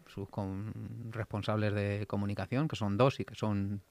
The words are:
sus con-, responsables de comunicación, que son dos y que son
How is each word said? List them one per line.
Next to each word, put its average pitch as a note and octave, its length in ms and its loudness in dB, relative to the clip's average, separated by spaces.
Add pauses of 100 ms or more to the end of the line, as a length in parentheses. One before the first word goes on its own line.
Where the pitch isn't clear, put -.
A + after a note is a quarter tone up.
sus G2 220 -8
con-, G2+ 440 -4 (400)
responsables G#2+ 640 0
de G2+ 340 0
comunicación, G2+ 580 0
que C#3+ 80 -4
son G2+ 220 0
dos C3 240 6
y G2 40 -4
que - 120 -10
son G2+ 540 0